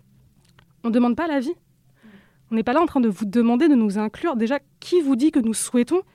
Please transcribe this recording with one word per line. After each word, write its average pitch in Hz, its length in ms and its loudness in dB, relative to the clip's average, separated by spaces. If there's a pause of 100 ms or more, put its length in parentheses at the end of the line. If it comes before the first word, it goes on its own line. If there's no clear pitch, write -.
(840)
on 233 60 -4
ne 214 40 -2
demande 240 220 2
pas 330 120 -4
l'avis. 285 260 -2 (960)
On 226 60 -4
n'est 220 80 -2
pas 247 100 -2
là 320 80 2
en 349 40 2
train 269 160 0
de 226 80 2
vous 208 160 -4
demander 240 420 2
de 294 80 6
nous 214 220 0
inclure. 233 380 -4
Déjà, 226 240 -2 (200)
qui 349 220 0
vous 269 140 2
dit 294 160 2
que 285 80 0
nous 226 140 0
souhaitons 247 480 -2 (140)